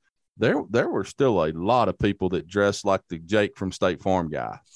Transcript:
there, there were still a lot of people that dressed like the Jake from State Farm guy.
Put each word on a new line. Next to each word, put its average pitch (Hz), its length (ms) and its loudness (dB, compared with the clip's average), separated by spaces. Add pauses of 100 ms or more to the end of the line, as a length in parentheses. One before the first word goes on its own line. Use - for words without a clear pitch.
(380)
there, 139 320 2
there 131 180 2
were 123 160 -2
still 107 400 0
a 80 80 0
lot 101 360 2
of 90 100 -4
people 101 320 0
that 82 180 -4
dressed 101 360 0
like 98 240 2
the 85 100 -8
Jake 101 380 0
from 95 160 -4
State 90 300 -2
Farm 92 280 0
guy. 60 280 -6 (180)